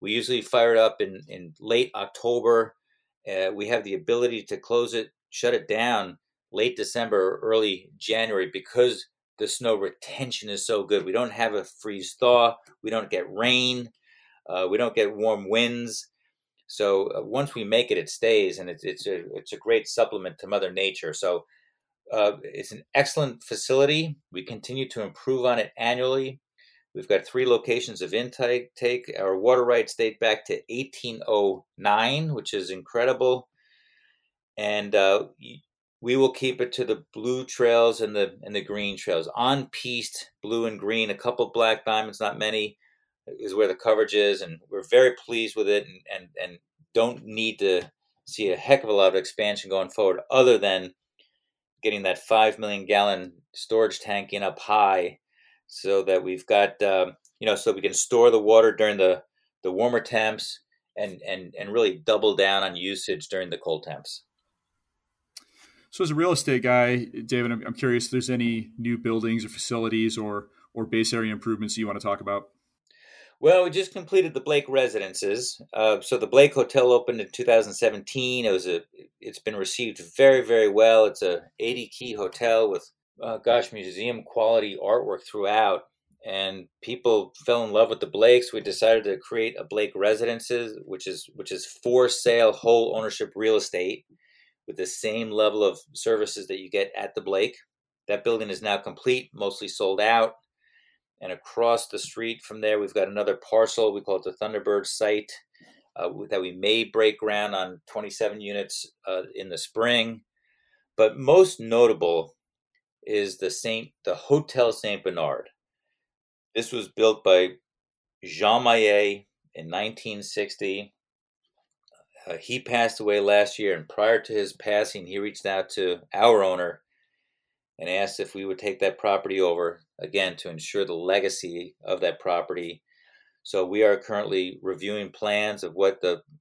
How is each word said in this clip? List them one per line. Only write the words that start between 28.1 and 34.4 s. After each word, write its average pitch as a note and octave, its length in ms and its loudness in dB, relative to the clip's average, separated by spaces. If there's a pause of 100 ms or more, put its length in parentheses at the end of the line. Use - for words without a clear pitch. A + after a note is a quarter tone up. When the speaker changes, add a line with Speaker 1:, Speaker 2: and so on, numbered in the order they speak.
Speaker 1:
intake. B2 1040 -4
Our F#2+ 180 -2
water B2 280 4
rights A#2+ 300 2
date A2 260 -2
back A2 240 2
to - 240 -4
eighteen A#2+ 580 -10
oh G2+ 380 2 (120)
nine, A#2+ 580 0
which A2 200 -8
is F#2 160 -6
incredible. B2 800 -2 (1080)